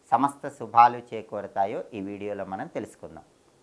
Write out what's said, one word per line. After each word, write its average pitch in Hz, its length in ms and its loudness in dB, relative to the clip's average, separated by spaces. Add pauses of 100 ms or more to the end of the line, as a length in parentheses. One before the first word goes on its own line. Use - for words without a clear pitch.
(120)
సమస్త 139 360 0
శుభాలు 120 680 4
చేకూరతాయో 104 640 -4 (140)
ఈ 101 60 -6
వీడియోలో 101 440 -8
మనం 98 220 -8
తెలుసుకుందాం. 85 580 -12 (380)